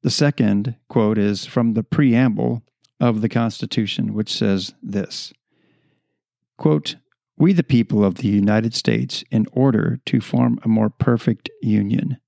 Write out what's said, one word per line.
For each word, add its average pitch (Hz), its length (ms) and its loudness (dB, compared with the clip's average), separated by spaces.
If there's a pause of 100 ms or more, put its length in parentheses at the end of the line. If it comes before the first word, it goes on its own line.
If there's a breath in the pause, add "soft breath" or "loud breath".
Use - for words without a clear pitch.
The 127 80 2
second 117 640 0 (140)
quote 110 280 2
is 101 280 0
from 117 280 0
the 110 100 -2
preamble 120 800 2 (360)
of 113 220 0
the 110 80 0
Constitution, 110 840 -2
which 107 200 -4
says 98 480 -2
this, - 520 -8 (1200)
quote, 151 380 -2 (420)
"We 175 160 4
the 170 100 2
people 113 400 2
of 95 120 2
the - 120 -4
United 104 460 2
States, 120 560 -4
in 110 220 0
order 127 540 0
to 117 160 0
form 123 420 0
a - 40 -2
more 110 220 2
perfect - 600 -2 (120)
union 110 560 0 (100)